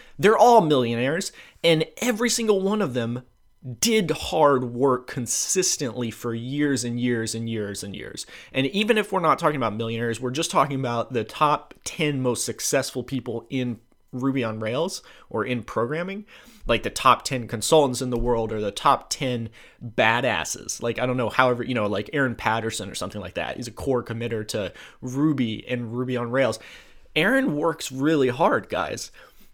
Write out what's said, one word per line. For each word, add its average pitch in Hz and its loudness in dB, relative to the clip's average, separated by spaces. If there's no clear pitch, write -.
they're 202 6
all 233 10
millionaires, 135 0
and 160 4
every 233 0
single 214 2
one 208 0
of 143 -2
them 120 -2
did 220 2
hard 143 4
work 123 0
consistently 123 -2
for 117 -6
years 135 0
and 120 -4
years 117 0
and 113 -4
years 104 -4
and 101 -10
years. - -12
And 135 2
even 208 2
if 208 0
we're 190 0
not 151 4
talking 151 2
about 113 0
millionaires, 113 -4
we're 127 -2
just 143 -2
talking 143 2
about 120 -2
the 113 0
top 147 0
ten 147 -2
most 123 0
successful 127 -2
people 120 -6
in 123 -4
Ruby 131 0
on 110 -4
Rails 127 -2
or 110 -4
in 120 -2
programming, 170 -4
like, 117 2
the 110 -4
top - 4
ten 120 -4
consultants 127 2
in 127 -4
the 120 0
world 113 0
or 107 -4
the 104 -2
top - 2
ten 123 -4
badasses. 113 0
Like, 120 -2
I 123 0
don't 127 -2
know, 117 -2
however, 123 4
you 127 -4
know, 107 0
like 104 -2
Aaron 131 0
Patterson 110 -2
or - -12
something 98 -8
like 90 -10
that. 73 -4
He's 120 -10
a 110 -10
core 127 -2
committer 110 -6
to 101 -4
Ruby 127 0
and 120 -6
Ruby 123 -4
on 117 -4
Rails. 135 2
Aaron 202 2
works 151 -2
really 135 2
hard, 131 2
guys. - -4